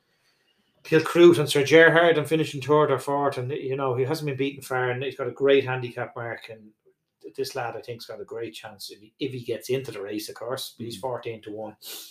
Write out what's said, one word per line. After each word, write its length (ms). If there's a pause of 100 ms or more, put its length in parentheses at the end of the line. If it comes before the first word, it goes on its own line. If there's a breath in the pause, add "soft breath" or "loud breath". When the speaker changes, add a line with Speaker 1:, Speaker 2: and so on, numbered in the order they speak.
(840)
Speaker 1:
Kilcroot 540
and 100
Sir 160
Gerhard 540
and 80
finishing 340
third 300
or 80
fourth. 400
And, 120
you 260
know, 180
he 100
hasn't 220
been 100
beaten 260
far, 280
and 120
he's 140
got 120
a 40
great 320
handicap 520
mark. 340
And 100 (600)
th-, 120
this 200
lad, 220
I 40
think, 200
has 60
got 140
a 40
great 300
chance 360
if 100
he, 180
if 140
he 80
gets 300
into 220
the 80
race, 280
of 80
course. 400
But 80
he's 140
Speaker 2:
Mm. 40
Speaker 1:
fourteen 400
to 80
one. 260 (340 loud breath)